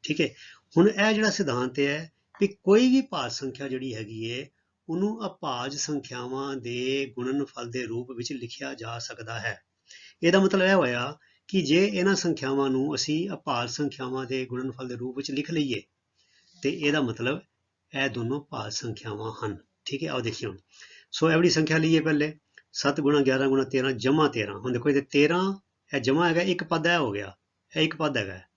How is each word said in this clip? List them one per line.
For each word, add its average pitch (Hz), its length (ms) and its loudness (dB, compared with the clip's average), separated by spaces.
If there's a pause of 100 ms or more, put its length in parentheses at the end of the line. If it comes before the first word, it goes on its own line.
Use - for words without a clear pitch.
ਠੀਕ 151 180 -4
ਹੈ, 147 140 0 (420)
ਹੁਣ 185 120 8
ਇਹ 208 260 4
ਜਿਹੜਾ 214 160 2
ਸਿਧਾਂਤ 127 480 -2
ਹੈ 147 340 -2 (280)
ਵੀ 202 60 4
ਕੋਈ 208 420 6
ਵੀ 262 120 6
ਭਾਜ 135 320 -4
ਸੰਖਿਆ 139 360 -8
ਜਿਹੜੀ 127 260 -6
ਹੈਗੀ 110 380 -8
ਹੈ, 131 180 -8 (380)
ਉਹਨੂੰ 208 380 -2
ਅਭਾਜ 139 500 -6
ਸੰਖਿਆਵਾਂ 135 800 -6
ਦੇ 127 600 -4
ਗੁਣਨਫਲ 127 540 -4
ਦੇ 123 160 -6
ਰੂਪ 120 240 -6
ਵਿੱਚ 120 220 -8
ਲਿਖਿਆ 131 420 -10
ਜਾ 113 240 -10
ਸਕਦਾ 113 420 -10
ਹੈ। 107 220 -6 (600)
ਇਹਦਾ 175 180 6
ਮਤਲਬ 190 220 4
ਇਹ 190 120 6
ਹੋਇਆ 131 440 0 (300)
ਕਿ 190 140 0
ਜੇ 165 240 4
ਇਹਨਾਂ 196 280 2
ਸੰਖਿਆਵਾਂ 135 560 0
ਨੂੰ 139 240 0
ਅਸੀਂ 165 360 -2
ਅਭਾਜ 123 400 -4
ਸੰਖਿਆਵਾਂ 131 560 -4
ਦੇ 131 200 -4
ਗੁਣਨਫਲ 127 420 -8
ਦੇ 123 80 -8
ਰੂਪ 123 200 -8
ਵਿੱਚ 139 140 -8
ਲਿਖ 143 200 -6
ਲਈਏ, 143 320 -2 (800)
ਤੇ 139 80 2
ਇਹਦਾ 151 300 0
ਮਤਲਬ 127 400 -2 (540)
ਇਹ 135 160 -2
ਦੋਨੋਂ 120 340 -4
ਭਾਜ 110 280 -8
ਸੰਖਿਆਵਾਂ 110 600 -8
ਹਨ। 104 260 -8 (260)
ਠੀਕ 143 200 -6
ਹੈ, 160 40 -4
ਆਓ 131 120 -4
ਦੇਖੀਏ 117 280 -6
ਹੁਣ। 95 100 -10 (540)
ਸੋ 160 180 2
ਇਹ 160 60 4
ਵਾਲੀ 165 140 6
ਸੰਖਿਆ 156 280 2
ਲਈਏ 160 220 6
ਪਹਿਲੇ, 151 380 0 (340)
ਸੱਤ 139 280 0
ਗੁਣਾ 143 200 4
ਗਿਆਰਾਂ 131 280 4
ਗੁਣਾ 135 160 4
ਤੇਰਾਂ 131 280 0
ਜਮ੍ਹਾਂ 135 360 2
ਤੇਰਾਂ। 104 300 -4
ਹੁਣ 127 140 -6
ਦੇਖੋ, 123 160 0
ਇਹਦੇ 139 120 4
ਤੇਰਾਂ, 170 540 2 (420)
ਇਹ 135 40 0
ਜਮ੍ਹਾਂ 143 280 4
ਹੈਗਾ, 165 120 2
ਇੱਕ 180 240 0
ਪਦ 160 220 0
ਇਹ 175 120 4
ਹੋ 120 140 0
ਗਿਆ, 98 240 -8 (400)
ਇਹ 156 60 2
ਇੱਕ 160 140 0
ਪਦ 147 200 -2
ਹੈਗਾ 95 240 -6 (160)